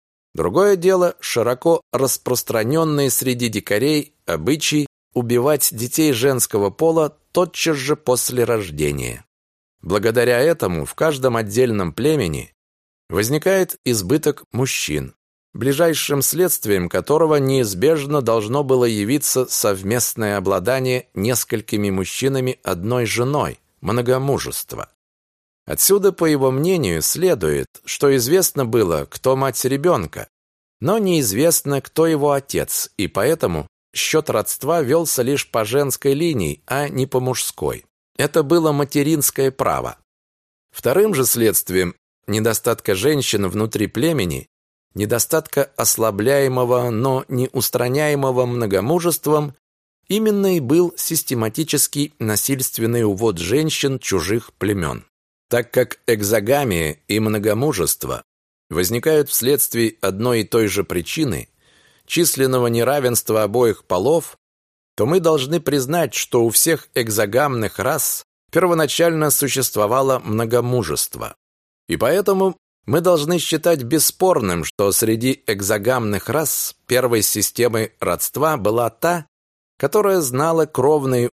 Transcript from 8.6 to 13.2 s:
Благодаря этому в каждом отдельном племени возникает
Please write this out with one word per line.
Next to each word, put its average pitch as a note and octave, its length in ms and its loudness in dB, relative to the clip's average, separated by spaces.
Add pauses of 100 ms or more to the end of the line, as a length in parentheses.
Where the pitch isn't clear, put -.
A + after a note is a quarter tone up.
Благодаря A2+ 560 2
этому G#2+ 480 0
в - 80 -12
каждом C3+ 420 0
отдельном G#2+ 560 0
племени G#2+ 600 -2 (560)
возникает D#3 760 0